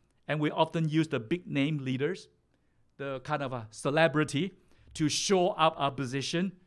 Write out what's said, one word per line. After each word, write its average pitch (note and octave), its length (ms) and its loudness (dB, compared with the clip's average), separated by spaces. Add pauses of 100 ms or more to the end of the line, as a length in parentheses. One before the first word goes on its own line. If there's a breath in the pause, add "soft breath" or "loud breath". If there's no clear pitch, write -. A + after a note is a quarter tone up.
(280)
And D3 100 -2
we D3+ 120 2
often D#3+ 400 2
use D#3 180 2
the C3 120 -2
big E3 260 -4
name C#3+ 320 0
leaders, C3+ 500 -4 (680)
the C#3 220 -6
kind D3 220 -4
of C3 120 -4
a A2+ 160 -8
celebrity, D3+ 840 2 (400 soft breath)
to D#3 140 2
show F#3 420 2
up D#3+ 280 2
our C#3 120 0
position, C#3 640 -4 (140 soft breath)